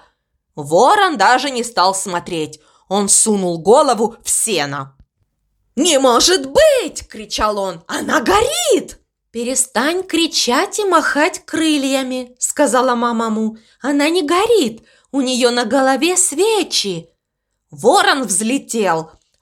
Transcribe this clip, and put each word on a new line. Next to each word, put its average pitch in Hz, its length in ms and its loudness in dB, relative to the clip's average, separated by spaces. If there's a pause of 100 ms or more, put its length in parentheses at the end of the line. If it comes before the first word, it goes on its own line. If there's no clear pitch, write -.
(560)
Ворон 262 600 2
даже 240 320 2
не 240 140 -6
стал 185 320 0
смотреть. 170 640 -6 (300)
Он 196 200 0
сунул 190 480 0
голову 220 680 2
в - 60 -10
сено. 143 640 -4 (800)
«Не 320 220 2
может 269 480 2
быть!» 494 640 0
кричал 214 480 -4
он. 185 300 -6
«Она 285 340 -2
горит!» 494 800 0 (340)
«Перестань 254 680 -2
кричать 330 760 -2
и 427 80 -2
махать 339 580 0
крыльями», 269 960 -2
сказала 262 560 0
мама 233 380 -2
Му. 220 260 -4 (240)
«Она 285 280 0
не 349 120 0
горит, 349 640 0 (280)
у 277 100 0
неё 254 280 0
на 240 160 -2
голове 269 520 0
свечи». 294 920 -2 (600)
Ворон 277 540 2
взлетел. 214 840 -2 (320)